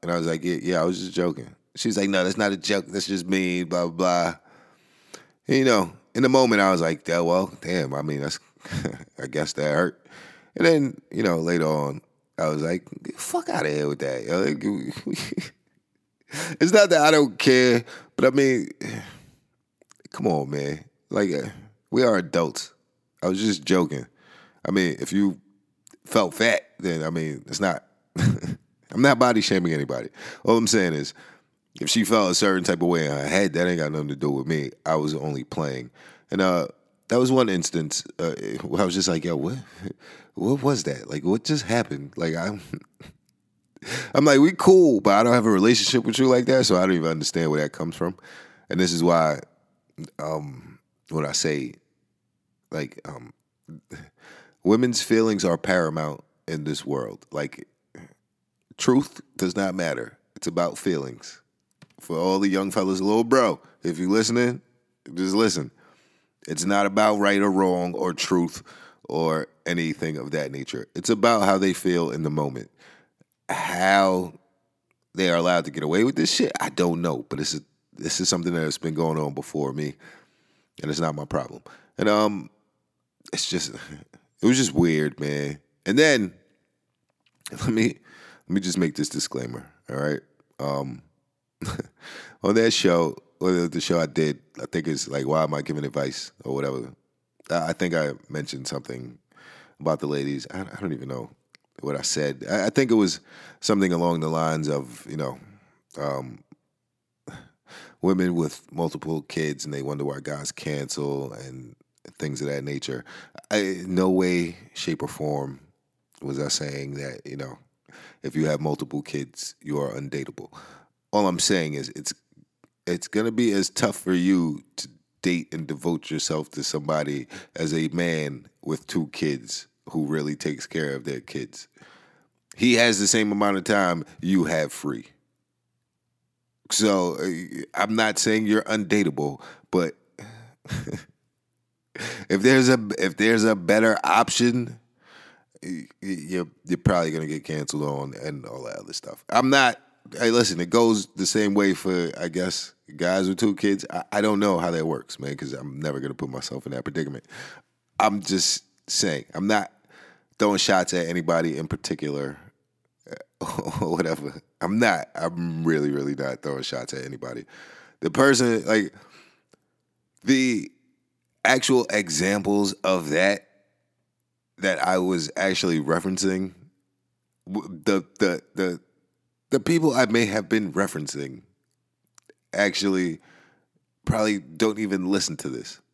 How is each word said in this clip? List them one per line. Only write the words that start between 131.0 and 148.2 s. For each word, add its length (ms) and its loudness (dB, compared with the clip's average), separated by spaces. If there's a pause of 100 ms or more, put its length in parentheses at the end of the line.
their 160 -8
kids. 480 -14 (880)
He 180 4
has 240 6
the 80 2
same 260 2
amount 260 2
of 60 -6
time 400 2 (160)
you 240 2
have 280 -2
free. 340 -8 (1600)
So, 460 2
uh, 100 -4 (480)
I'm 220 0
not 220 2
saying 280 2
you're 160 4
undateable, 800 0 (280)
but 240 2 (720)
<laughs> 80 -6 (1500)
if 140 0
there's 260 6
a, 100 6 (200)
if 180 -2
there's 280 4
a 120 4
better 480 4
option, 720 2 (840)
y-, 200 -10 (200)
y-, 60 -10
you're, 400 -6 (160)
you're 140 -2
probably 320 2
gonna 160 -4
get 180 -6
canceled 380 -6
on 320 -6 (100)